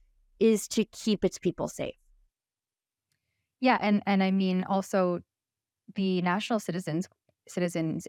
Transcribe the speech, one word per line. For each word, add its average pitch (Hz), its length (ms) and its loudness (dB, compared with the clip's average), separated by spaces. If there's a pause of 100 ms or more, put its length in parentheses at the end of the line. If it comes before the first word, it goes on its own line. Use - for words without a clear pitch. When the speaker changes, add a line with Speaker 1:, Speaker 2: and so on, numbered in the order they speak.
(400)
Speaker 1:
is 220 280 4
to 220 160 0
keep - 400 -2
its 185 140 -2
people - 300 -2
safe. - 260 -10 (1700)
Speaker 2:
Yeah, 247 200 4
and, 208 240 2
and 196 180 2
I 190 80 2
mean, 185 340 0
also, 190 560 0 (760)
the 190 260 0
National 185 380 0
Citizens, 185 500 -4 (400)
Citizens 175 600 -4